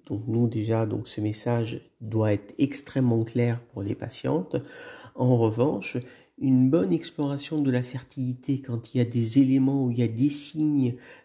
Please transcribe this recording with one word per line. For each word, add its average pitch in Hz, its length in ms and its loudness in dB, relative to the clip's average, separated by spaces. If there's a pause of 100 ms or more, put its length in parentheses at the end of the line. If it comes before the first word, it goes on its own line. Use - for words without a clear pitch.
Donc 104 220 -6
nous 117 200 2
déjà, 113 380 0
donc 107 240 -6
ce - 100 -8
message 113 800 -2
doit 107 320 0
être 104 260 -2
extrêmement 127 680 0
clair 120 340 0 (140)
pour - 100 -8
les 101 120 -4
patientes. 139 600 -4 (600)
En 127 200 4
revanche, 113 600 0 (420)
une 131 300 6
bonne 180 240 2
exploration 147 680 -4
de 139 100 2
la 123 100 2
fertilité 127 800 -6
quand 117 320 -8
il 127 60 0
y - 20 4
a 117 40 4
des 117 340 0
éléments 135 440 4
ou 123 80 0
il 120 80 -2
y 123 40 4
a 113 40 2
des 117 220 0
signes, 143 640 0 (300)